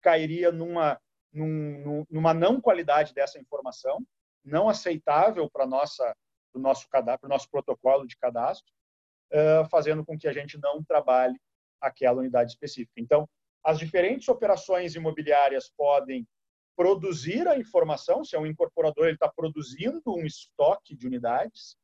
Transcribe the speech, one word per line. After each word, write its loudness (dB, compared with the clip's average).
cairia 2
numa, -2
num-, -6
num-, -6
numa 2
não 2
qualidade 2
dessa -4
informação, -8
não 2
aceitável 0
pra -4
nossa, -4
pro -10
nosso 0
cada-, 0
pro -16
nosso -2
protocolo 0
de -18
cadastro, -6
eh, 4
fazendo 0
com -10
que -6
a 0
gente -10
não -4
trabalhe 2
aquela 0
unidade 0
específica. -14
Então, 0
as 0
diferentes 0
operações 0
imobiliárias 0
podem 0
produzir 0
a 4
informação, 0
se -8
é 0
um -4
incorporador, 0
ele -2
tá 2
produzindo -6
um -6
estoque -2
de -10
unidades -6